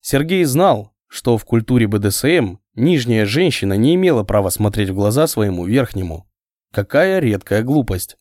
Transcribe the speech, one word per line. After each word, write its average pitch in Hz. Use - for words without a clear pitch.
Сергей 165
знал, 139
что -
в 107
культуре 117
Б 104
Д 101
С -
М 131
нижняя 117
женщина 123
не 123
имела 175
права 98
смотреть 104
в 95
глаза 104
своему 95
верхнему. 95
Какая 175
редкая 107
глупость. 120